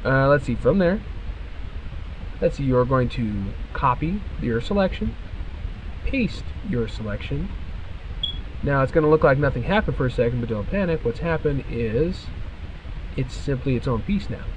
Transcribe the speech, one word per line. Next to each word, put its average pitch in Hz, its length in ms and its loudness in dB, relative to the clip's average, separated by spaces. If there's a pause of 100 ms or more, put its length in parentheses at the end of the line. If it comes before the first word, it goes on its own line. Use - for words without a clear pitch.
Uh, 135 240 4
let's 143 180 6
see, 120 100 0
from 147 240 4
there, 185 200 4 (1400)
let's - 160 2
see, 143 60 -2
you're 127 220 4
going 127 240 2
to 104 360 -2 (280)
copy 156 480 2 (200)
your 117 200 0
selection, 202 540 0 (920)
paste - 380 0 (240)
your 120 200 0
selection. 113 640 -4 (1120)
Now 139 180 4
it's 131 100 2
gonna 151 180 6
look 156 140 6
like 139 140 8
nothing 131 260 2
happened 185 320 2
for 135 100 2
a 123 60 2
second, 120 280 2
but 117 100 -2
don't 107 200 -2
panic. 180 360 0
What's 117 140 -2
happened 151 500 0
is 120 560 0 (920)
it's 131 200 -2
simply 131 400 0
its 117 120 0
own 117 140 2
piece - 280 0
now. - 160 -6 (120)